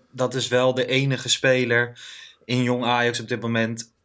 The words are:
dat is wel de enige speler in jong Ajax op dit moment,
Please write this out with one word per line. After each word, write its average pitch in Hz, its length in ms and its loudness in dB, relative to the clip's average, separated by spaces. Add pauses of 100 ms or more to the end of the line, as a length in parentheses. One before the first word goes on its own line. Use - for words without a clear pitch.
(120)
dat 123 220 -2
is 127 140 -4
wel 127 260 2
de 127 120 -2
enige 131 440 0
speler 120 680 2 (460)
in 123 180 0
jong 123 200 0
Ajax 120 360 0
op 113 80 -10
dit 117 140 -4
moment, 113 520 -2 (120)